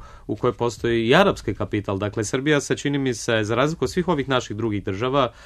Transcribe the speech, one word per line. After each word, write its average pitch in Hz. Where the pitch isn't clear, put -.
u 101
kojoj 123
postoji 117
i 131
arapski 117
kapital. 101
Dakle, 104
Srbija 143
se, -
čini 143
mi 135
se, 110
za 107
razliku 143
od 120
svih 180
ovih 143
naših 120
drugih 104
država, 120